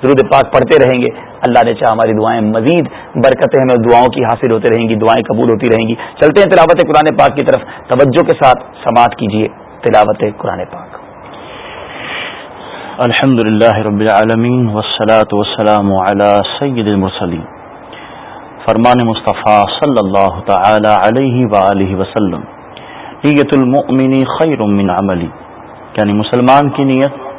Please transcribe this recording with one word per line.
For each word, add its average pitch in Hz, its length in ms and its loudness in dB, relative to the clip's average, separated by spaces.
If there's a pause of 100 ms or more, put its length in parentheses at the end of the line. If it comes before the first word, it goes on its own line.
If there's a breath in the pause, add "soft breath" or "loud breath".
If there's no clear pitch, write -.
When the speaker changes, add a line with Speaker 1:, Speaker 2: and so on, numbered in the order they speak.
Speaker 1:
درود 131 160 2 (120)
پاک 139 220 2
پڑھتے 135 320 4
رہیں 123 160 0
گے، - 300 -6 (160)
اللہ 120 120 2
نے 117 100 2
چاہا 113 220 0
ہماری 113 220 0
دعائیں 113 280 0
مزید 113 440 0 (300 loud breath)
برکتیں 131 460 2
ہمیں 120 280 2
دعاؤں 120 160 6
کی 127 180 -2
حاصل 117 280 0
ہوتے 113 160 0 (100)
رہیں 113 100 -2
گی، 110 120 -2
دعائیں 113 340 0
قبول 120 200 0
ہوتی 113 160 -2
رہیں 113 180 -4
گی۔ 113 80 -4
چلتے - 460 0
ہیں 180 100 2
تلاوت 170 300 4
قرآن 151 360 2
پاک 139 200 2
کی 135 80 -2
طرف، - 440 -4
توجہ 135 340 2
کے - 200 0
ساتھ - 140 4
سماعت 120 580 0
کیجیے 107 320 -4 (340)
تلاوت 107 420 2 (140)
قرآن 90 340 -8
پاک۔ - 160 -18 (2000 loud breath)
Speaker 2:
الحمد 120 480 0
للہ 107 320 2
رب 107 220 -2
العالمین، 113 680 0
والصلاة 107 720 0
والسلام 104 520 0
علی 101 440 2 (240)
سید 123 280 -4
المرسلین۔ 92 540 -4 (1300 loud breath)
فرمان 117 400 2
مصطفیٰ 107 540 0
صلی 131 420 -2
اللہ 95 360 0
تعالی 104 480 2
علیہ 117 540 2 (100)
وآلہ 98 440 0
وسلم، 95 460 -4 (840 loud breath)
"نیت 143 300 2
المؤمن 131 580 0
خیر 135 540 -2
من 101 240 0
عملی"، 90 380 -2 (720)
یعنی 104 160 0
مسلمان 127 560 2
کی 139 160 -2
نیت 135 280 0 (260)